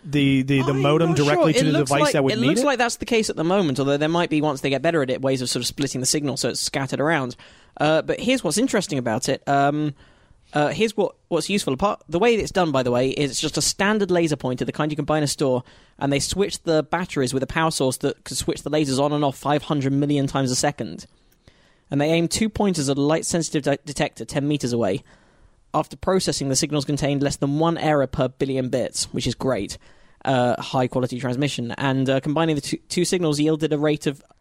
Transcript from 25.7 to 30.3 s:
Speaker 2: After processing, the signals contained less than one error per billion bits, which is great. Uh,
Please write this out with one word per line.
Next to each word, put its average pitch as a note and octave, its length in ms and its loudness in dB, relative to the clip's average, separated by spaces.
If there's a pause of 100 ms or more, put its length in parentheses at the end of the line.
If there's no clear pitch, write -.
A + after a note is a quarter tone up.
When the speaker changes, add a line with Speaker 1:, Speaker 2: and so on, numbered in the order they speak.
Speaker 2:
After D3 240 -2
processing, F#3 500 0
the C3+ 80 0
signals D3 300 0
contained C#3+ 380 0
less C3+ 120 0
than C#3+ 240 0
one E3 180 2
error D3 300 2
per C3 220 0
billion C3 400 -2
bits, - 440 -2
which - 140 -2
is A#2+ 80 -2
great. A2+ 420 -4 (460)
Uh, B2 380 2